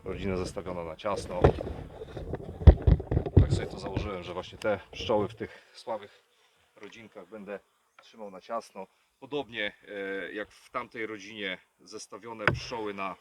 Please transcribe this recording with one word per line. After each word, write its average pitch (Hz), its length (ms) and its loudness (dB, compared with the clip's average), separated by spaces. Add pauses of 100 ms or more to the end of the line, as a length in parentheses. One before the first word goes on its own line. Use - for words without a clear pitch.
Rodzina 92 340 -4
zestawiona 90 460 -6
na 80 120 -8
ciasno. 95 460 -4 (2000)
Tak - 120 4
sobie 92 140 -2
to - 120 -12
założyłem, 98 440 -6
że 87 100 -8
właśnie 90 240 -8
te 104 220 0 (120)
pszczoły 107 360 0
w - 80 -10
tych - 380 -12
słabych 104 500 -10 (520)
rodzinkach 104 520 -18
będę 101 320 -12 (420)
trzymał 107 300 -16
na 92 100 -16
ciasno. 110 460 -10 (320)
Podobnie, 117 540 -6 (140)
e, 98 460 -6
jak 104 180 -8
w - 180 -20
tamtej 117 380 -8
rodzinie 101 500 -8 (220)
zestawione 104 680 -12
pszczoły 107 480 -2
na 95 280 -6